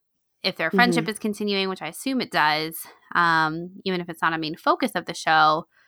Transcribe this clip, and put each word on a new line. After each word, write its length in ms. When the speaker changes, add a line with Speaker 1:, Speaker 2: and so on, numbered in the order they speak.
Speaker 1:
if 120
their 160
friendship 340
Speaker 2:
Mm-hmm. 60
Speaker 1:
is 80
continuing, 500
which 120
I 60
assume 340
it 100
does, 440
um, 580
even 160
if 100
it's 120
not 120
a 40
main 180
focus 400
of 100
the 100
show, 520